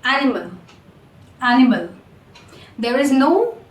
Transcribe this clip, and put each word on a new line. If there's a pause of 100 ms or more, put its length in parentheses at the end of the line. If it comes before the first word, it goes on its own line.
Animal. (880)
Animal. (880)
There
is
no (120)